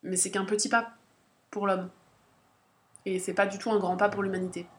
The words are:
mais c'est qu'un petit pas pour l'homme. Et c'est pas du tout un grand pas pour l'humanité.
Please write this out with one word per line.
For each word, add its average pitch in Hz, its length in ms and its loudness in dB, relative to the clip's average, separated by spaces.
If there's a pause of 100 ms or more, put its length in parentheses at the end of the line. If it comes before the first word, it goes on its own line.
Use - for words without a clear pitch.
mais 185 140 -4
c'est 185 160 0
qu'un 196 140 -2
petit 208 240 0
pas 233 240 2 (580)
pour 202 160 -2
l'homme. 185 220 0 (1160)
Et 185 140 -2
c'est 180 140 -4
pas 196 120 4
du 196 120 -6
tout - 140 -4
un 208 80 4
grand 185 180 0
pas 208 120 4
pour 202 140 -2
l'humanité. 185 420 -4 (120)